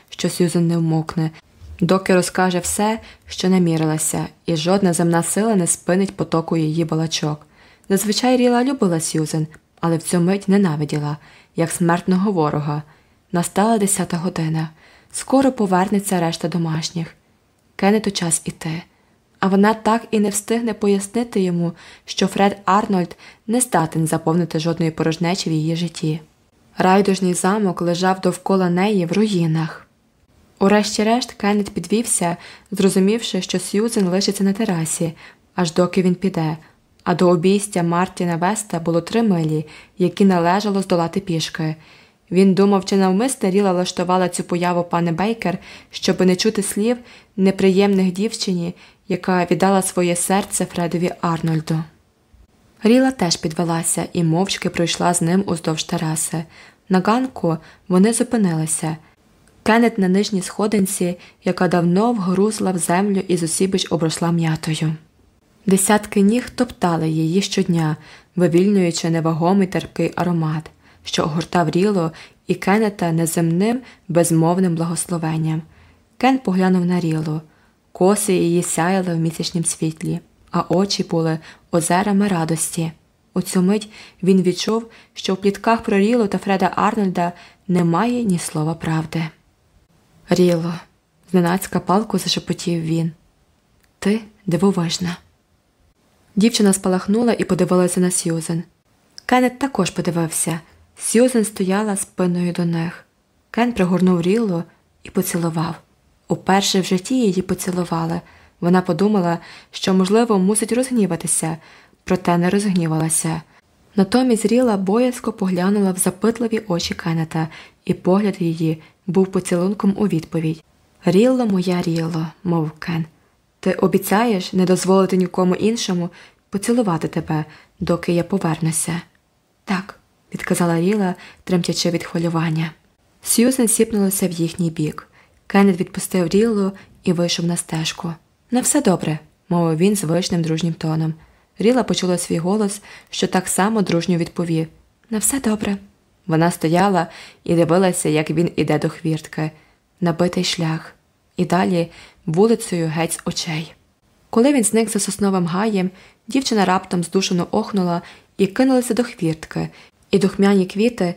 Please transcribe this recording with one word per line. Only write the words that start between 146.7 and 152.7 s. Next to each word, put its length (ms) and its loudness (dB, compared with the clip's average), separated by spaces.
і 100 0
дивилася, 540 2
як 220 0
він 260 0
іде 220 2
до 100 -2
хвіртки. 640 -6
Набитий 440 0
шлях. 500 -4
І 80 0
далі 460 0
вулицею 680 2